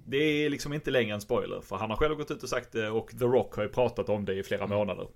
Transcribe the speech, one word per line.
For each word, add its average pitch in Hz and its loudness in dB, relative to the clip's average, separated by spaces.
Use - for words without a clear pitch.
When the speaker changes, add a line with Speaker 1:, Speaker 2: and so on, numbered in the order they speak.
Speaker 1:
Det 123 -2
är 151 2
liksom 143 -4
inte 147 -4
längre 113 2
en 101 -4
spoiler, 98 -2
för 98 -8
han 110 -4
har 107 -2
själv 151 4
gått 147 -6
ut 147 -6
och 123 -8
sagt 123 -4
det, 110 -2
och 110 -2
The 117 -2
Rock 120 4
har 107 0
ju 104 0
pratat 117 2
om 104 0
det 95 -2
i 95 -2
flera 98 -2
Speaker 2:
Mm. 101 0
Speaker 1:
månader, 98 -2